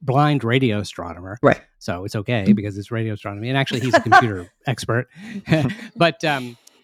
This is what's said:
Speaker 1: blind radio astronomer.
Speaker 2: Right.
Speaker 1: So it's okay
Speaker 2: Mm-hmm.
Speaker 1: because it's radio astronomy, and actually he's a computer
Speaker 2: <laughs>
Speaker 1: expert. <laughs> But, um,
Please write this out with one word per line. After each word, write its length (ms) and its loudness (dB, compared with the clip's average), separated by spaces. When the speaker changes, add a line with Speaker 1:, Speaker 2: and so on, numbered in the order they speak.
Speaker 1:
blind 400 2
radio 380 2
astronomer. 600 -10
Speaker 2:
Right. 200 4
Speaker 1:
So 260 -8
it's 120 -8
okay 260 -2
Speaker 2:
Mm-hmm. 120 6
Speaker 1:
because 220 -4
it's 140 -10
radio 240 -4
astronomy, 340 -10
and 80 0
actually 240 0
he's 140 -2
a 80 8
computer 560 2
Speaker 2:
<laughs> 80 -10
Speaker 1:
expert. 420 -2
<laughs> 500 0
But, 280 2
um, 340 -2